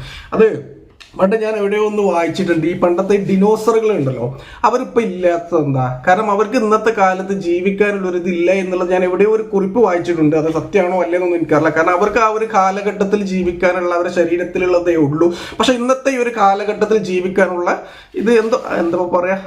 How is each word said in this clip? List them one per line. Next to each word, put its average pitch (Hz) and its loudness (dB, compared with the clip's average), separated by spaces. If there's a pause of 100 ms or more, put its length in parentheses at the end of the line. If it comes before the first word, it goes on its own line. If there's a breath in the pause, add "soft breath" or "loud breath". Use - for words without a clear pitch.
(320 loud breath)
അത് 202 0 (440)
പണ്ട് 196 2
ഞാൻ 214 -2
എവിടെയോ 214 0
ഒന്ന് 208 -2
വായിച്ചിട്ടുണ്ട്, 170 0
ഈ 185 -4
പണ്ടത്തെ 185 2
ഡിനോസറുകൾ 214 2
ഉണ്ടല്ലോ, 127 -4 (260 loud breath)
അവരിപ്പോ 233 0
ഇല്ലാത്തത് 175 0
എന്താ? 131 -2
കാരണം 208 2
അവർക്ക് 202 0
ഇന്നത്തെ 220 2
കാലത്ത് 190 0
ജീവിക്കാനുള്ള 190 0
ഒരു 175 -2
ഇതില്ല 175 0
എന്നുള്ളത് 185 0
ഞാൻ 185 0
എവിടെയോ 185 2
ഒരു 220 0
കുറിപ്പ് 196 -2
വായിച്ചിട്ടുണ്ട്. 170 2
അത് 160 0
സത്യമാണോ 180 0
അല്ലേന്നൊന്നും 175 0
എനിക്കറിയില്ല. 156 2
കാരണം 160 0
അവർക്ക് 202 0
ആ 220 4
ഒരു 220 -4
കാലഘട്ടത്തിൽ 196 0
ജീവിക്കാനുള്ള 180 -2
അവരുടെ 175 -2
ശരീരത്തിലുള്ളതേ 175 0
ഉള്ളൂ. 160 2 (240 loud breath)
പക്ഷെ 220 2
ഇന്നത്തെ 254 0
ഈ 269 0
ഒരു 240 -2
കാലഘട്ടത്തിൽ 202 2
ജീവിക്കാനുള്ള 180 -2 (320 loud breath)
ഇത് 214 2
എന്തോ, 226 2 (160)
എന്താ 170 0
പറയാ, 180 0